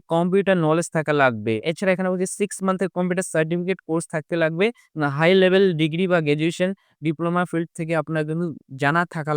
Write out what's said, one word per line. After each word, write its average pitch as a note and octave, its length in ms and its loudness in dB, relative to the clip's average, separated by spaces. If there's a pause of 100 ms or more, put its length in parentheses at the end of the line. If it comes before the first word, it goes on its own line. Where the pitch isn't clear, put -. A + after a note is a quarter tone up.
(140)
কম্পিউটার F#3 420 2 (100)
নলেজ D#3+ 200 2 (100)
থাকা D3+ 160 0 (100)
লাগবে। A2+ 320 2 (160)
এছাড়া F#3+ 240 -2
এখানে F#3 180 -2
বলছে F#3 160 -2 (100)
সিক্স - 180 -4 (100)
মান্থের F#3+ 300 -2
কম্পিউটার F3+ 380 -2
সার্টিফিকেট F3 440 -2 (100)
কোর্স E3 160 -2 (100)
থাকতে E3+ 300 -6
লাগবে, E3 220 0 (340)
না C#3+ 160 0
হাই E3 140 4 (120)
লেভেল F#3 220 6 (160)
ডিগ্রি D#3+ 320 0
বা F3 140 4
গ্র্যাজুয়েশন D#3+ 440 0 (360)
ডিপ্লোমা E3+ 440 0
ফিল্ড E3 180 -4 (100)
থেকে E3 140 -6 (100)
আপনার D#3 260 -2
কিন্তু E3+ 180 -2 (360)
জানা D#3 200 2 (120)
থাকা D3+ 220 -4